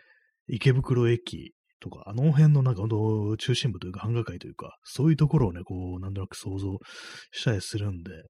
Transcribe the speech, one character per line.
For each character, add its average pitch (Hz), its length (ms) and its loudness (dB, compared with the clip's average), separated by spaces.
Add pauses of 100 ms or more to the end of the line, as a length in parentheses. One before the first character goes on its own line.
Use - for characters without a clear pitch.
(480)
池 131 240 2
袋 123 380 2
駅 - 440 -4 (280)
と - 80 -12
か、 - 160 -16
あ 104 80 -12
の 139 180 2
辺 151 220 8
の 139 100 6
な 127 80 4
ん 117 40 2
か 92 60 -4
ほ 107 60 -2
ん - 20 0
と 107 480 0
中 - 160 -2
心 120 180 0
部 - 80 -8
と - 80 -10
い - 20 -8
う - 20 -10
か、 90 100 -10
繁 107 120 -2
華 120 100 0
街 - 160 -10
と - 80 -16
い - 40 -14
う - 40 -18
か、 - 280 -16
そ - 220 -2
う 165 60 6
い - 40 6
う - 20 -6
と 156 100 4
こ 151 120 4
ろ 123 100 4
を 87 40 -8
ね、 90 100 -10
こ 90 340 -6
う、 - 20 -8
な 92 100 -8
ん 98 40 -6
と 98 80 -6
な 95 60 -8
く - 100 -16
想 95 200 -8
像 95 220 -4 (520)
し - 120 -10
た 123 100 2
り 95 80 -2
す - 160 -8
る 101 140 -4
ん 87 120 -8
で 95 80 -12 (180)